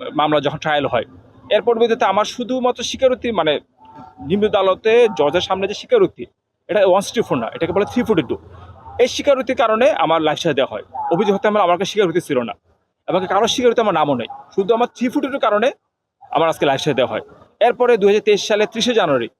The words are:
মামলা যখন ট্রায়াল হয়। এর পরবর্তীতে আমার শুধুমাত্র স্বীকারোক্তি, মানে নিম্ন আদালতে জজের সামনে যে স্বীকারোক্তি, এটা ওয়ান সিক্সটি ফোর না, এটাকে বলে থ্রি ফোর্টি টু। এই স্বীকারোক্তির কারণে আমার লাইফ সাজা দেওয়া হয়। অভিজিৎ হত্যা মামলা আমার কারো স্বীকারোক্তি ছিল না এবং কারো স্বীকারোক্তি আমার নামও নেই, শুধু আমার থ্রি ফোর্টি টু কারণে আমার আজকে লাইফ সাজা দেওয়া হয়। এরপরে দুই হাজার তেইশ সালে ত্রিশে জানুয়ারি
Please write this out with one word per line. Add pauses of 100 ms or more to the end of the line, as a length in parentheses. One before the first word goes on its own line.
(140)
মামলা
যখন
ট্রায়াল
হয়। (460)
এর
পরবর্তীতে
আমার
শুধুমাত্র
স্বীকারোক্তি,
মানে (600)
নিম্ন
আদালতে (100)
জজের
সামনে
যে
স্বীকারোক্তি, (440)
এটা
ওয়ান
সিক্সটি
ফোর
না,
এটাকে
বলে
থ্রি
ফোর্টি
টু। (640)
এই
স্বীকারোক্তির
কারণে
আমার
লাইফ
সাজা
দেওয়া
হয়। (300)
অভিজিৎ
হত্যা
মামলা
আমার
কারো
স্বীকারোক্তি
ছিল
না (560)
এবং
কারো
স্বীকারোক্তি
আমার
নামও
নেই, (280)
শুধু
আমার
থ্রি
ফোর্টি
টু
কারণে (580)
আমার
আজকে
লাইফ
সাজা
দেওয়া
হয়। (400)
এরপরে
দুই
হাজার
তেইশ
সালে
ত্রিশে
জানুয়ারি (120)